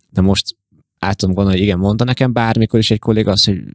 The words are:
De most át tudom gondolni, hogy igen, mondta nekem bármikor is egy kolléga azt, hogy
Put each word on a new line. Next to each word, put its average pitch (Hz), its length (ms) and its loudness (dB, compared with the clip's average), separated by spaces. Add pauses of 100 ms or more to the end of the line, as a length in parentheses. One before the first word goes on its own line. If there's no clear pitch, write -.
De 92 120 -2
most 95 340 0 (440)
át 98 180 -2
tudom 92 180 -2
gondolni, 98 240 0
hogy 101 80 0
igen, 90 120 0
mondta 104 240 0
nekem 127 300 0
bármikor 113 460 0
is 110 120 0
egy 107 80 0
kolléga 107 320 0
azt, 98 140 2
hogy 98 120 0 (180)